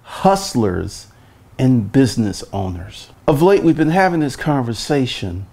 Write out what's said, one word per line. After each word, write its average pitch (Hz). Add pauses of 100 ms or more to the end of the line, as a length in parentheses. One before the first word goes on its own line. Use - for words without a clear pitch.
hustlers, 107 (540)
and 123
business 117 (100)
owners. 92 (180)
Of 143
late, 185
we've 156
been 156
having 180
this 147
conversation, 120